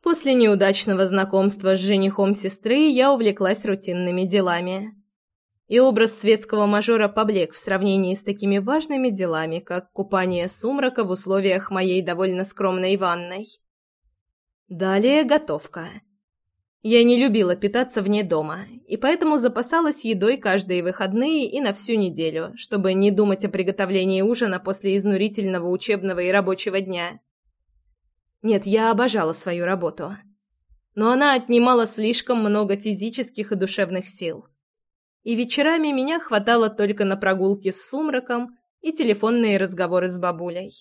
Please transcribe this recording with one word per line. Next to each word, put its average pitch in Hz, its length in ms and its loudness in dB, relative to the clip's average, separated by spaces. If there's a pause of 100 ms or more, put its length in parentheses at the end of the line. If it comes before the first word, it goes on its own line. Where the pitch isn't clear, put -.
После 269 280 2
неудачного 196 680 4
знакомства 196 680 2
с 190 40 -2
женихом 196 540 2
сестры 208 440 -2
я 277 340 4
увлеклась 202 540 0
рутинными 180 580 -2
делами. 185 720 -2 (760)
И 233 120 4
образ 226 400 4
светского 214 460 2
мажора 208 440 2
поблек 208 440 0
в - 40 -14
сравнении 190 580 0
с 202 80 -12
такими 202 360 -2
важными 269 500 -2
делами, 165 500 -2
как 180 320 -8
купание 185 560 -2
Сумрака 254 560 -2
в 185 60 -4
условиях 190 600 -2
моей 185 300 0
довольно 180 440 -2
скромной 185 500 -2
ванной. 180 520 -4 (1200)
Далее 202 560 2
готовка. 185 640 -2 (920)
Я 233 200 6
не 240 140 6
любила 214 400 2
питаться 226 440 -2
вне 208 220 0
дома, 160 360 -2 (280)
и - 80 -4
поэтому 311 420 2
запасалась 247 680 0
едой 220 320 0
каждые 185 460 0
выходные 226 680 -2
и 277 100 -4
на 220 140 -2
всю 226 220 -4
неделю, 165 600 -2
чтобы 190 380 -2
не 196 180 4
думать 196 320 2
о 202 60 -2
приготовлении 190 720 -2
ужина 214 380 0
после 196 360 -4
изнурительного 196 720 -2
учебного 190 540 -2
и 180 80 -2
рабочего 190 500 0
дня. 180 400 -8 (1200)
Нет, 208 240 0
я 220 260 2
обожала 208 420 0
свою 175 320 -4
работу. 175 500 -4 (800)
Но 220 160 2
она 277 220 4
отнимала 240 520 4
слишком 226 540 -2
много 208 380 0
физических 208 720 -6
и 214 40 -2
душевных 185 520 -4
сил. - 380 -10 (760)
И 226 120 -2
вечерами 294 540 0
меня 285 300 -2
хватало 220 500 2
только 208 340 -2
на 196 140 0
прогулки 196 540 0
с - 180 -10
Сумраком 254 680 -4 (240)
и 320 120 -4
телефонные 226 640 2
разговоры 180 500 0
с 180 100 -6
бабулей. 175 640 -6